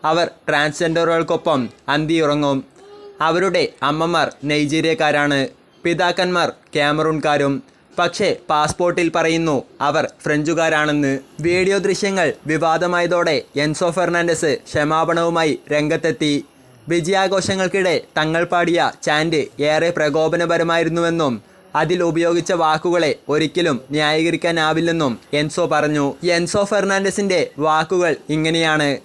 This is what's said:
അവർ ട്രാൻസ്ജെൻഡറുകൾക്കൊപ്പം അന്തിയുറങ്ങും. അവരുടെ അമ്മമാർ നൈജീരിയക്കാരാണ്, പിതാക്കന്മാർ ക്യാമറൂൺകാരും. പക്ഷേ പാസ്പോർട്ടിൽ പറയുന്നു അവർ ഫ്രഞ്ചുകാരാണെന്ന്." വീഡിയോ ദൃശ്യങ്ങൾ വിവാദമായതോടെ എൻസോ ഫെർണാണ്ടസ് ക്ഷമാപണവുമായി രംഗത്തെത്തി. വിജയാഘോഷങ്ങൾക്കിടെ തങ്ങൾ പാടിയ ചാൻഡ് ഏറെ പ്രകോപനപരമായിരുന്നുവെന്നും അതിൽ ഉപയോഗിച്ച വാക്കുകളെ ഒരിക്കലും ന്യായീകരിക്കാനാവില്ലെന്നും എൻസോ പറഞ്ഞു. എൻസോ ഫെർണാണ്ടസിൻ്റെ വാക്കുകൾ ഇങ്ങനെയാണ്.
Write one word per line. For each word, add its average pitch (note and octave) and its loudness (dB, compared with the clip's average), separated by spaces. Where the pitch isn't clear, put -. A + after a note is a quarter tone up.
അവർ D#3+ 2
ട്രാൻസ്ജെൻഡറുകൾക്കൊപ്പം D#3+ 0
അന്തിയുറങ്ങും. D3 0
അവരുടെ F3 0
അമ്മമാർ D#3 0
നൈജീരിയക്കാരാണ്, D3 0
പിതാക്കന്മാർ F3 0
ക്യാമറൂൺകാരും. D3 0
പക്ഷേ F3 0
പാസ്പോർട്ടിൽ E3 0
പറയുന്നു E3 2
അവർ D3 0
ഫ്രഞ്ചുകാരാണെന്ന്." D3+ 0
വീഡിയോ F#3 2
ദൃശ്യങ്ങൾ F#3+ 0
വിവാദമായതോടെ E3+ 0
എൻസോ D3+ 0
ഫെർണാണ്ടസ് E3+ 0
ക്ഷമാപണവുമായി E3 0
രംഗത്തെത്തി. D3+ 0
വിജയാഘോഷങ്ങൾക്കിടെ F#3 0
തങ്ങൾ D#3+ 0
പാടിയ E3+ 0
ചാൻഡ് D#3 0
ഏറെ D3+ 2
പ്രകോപനപരമായിരുന്നുവെന്നും E3 0
അതിൽ E3+ 0
ഉപയോഗിച്ച E3+ 0
വാക്കുകളെ D#3+ 0
ഒരിക്കലും D#3 0
ന്യായീകരിക്കാനാവില്ലെന്നും D#3+ 0
എൻസോ D3+ -2
പറഞ്ഞു. D3 0
എൻസോ F3 0
ഫെർണാണ്ടസിൻ്റെ G3 0
വാക്കുകൾ D#3+ 2
ഇങ്ങനെയാണ്. D#3 0